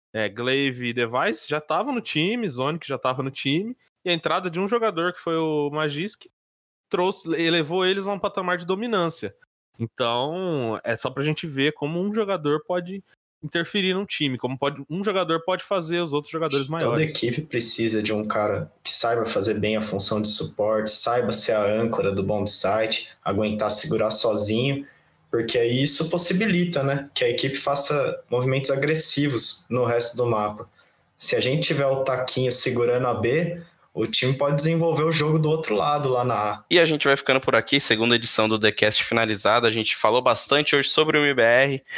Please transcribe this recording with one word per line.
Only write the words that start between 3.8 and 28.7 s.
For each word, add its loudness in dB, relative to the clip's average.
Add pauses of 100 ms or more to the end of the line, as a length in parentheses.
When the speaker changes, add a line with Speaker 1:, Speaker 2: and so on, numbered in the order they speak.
Speaker 1:
e -2
a 2
entrada -2
de -6
um 0
jogador 0
que -14
foi -2
o 0
Magisk -6 (600)
trouxe, -2
elevou 2
eles 0
a -2
um -4
patamar -2
de -10
dominância. -2 (420)
Então, -2
é -2
só -6
pra -4
gente -2
ver 0
como -4
um -2
jogador 0
pode -4 (400)
interferir -2
num -2
time, -2
como -4
pode, -2
um -6
jogador 0
pode -2
fazer -2
os -2
outros -4
jogadores -2
Speaker 2:
Toda -4
Speaker 1:
maiores. 0
Speaker 2:
equipe -2
precisa -2
de -2
um -2
cara -2 (120)
que -2
saiba 0
fazer 0
bem 0
a -2
função -2
de 0
suporte, -2
saiba 0
ser 2
a 2
âncora 0
do -2
bomb -2
site, -2 (140)
aguentar -2
segurar 0
sozinho, 0 (420)
porque -2
aí 2
isso 0
possibilita, 0
né, -2
que -2
a 2
equipe -2
faça -2
movimentos 0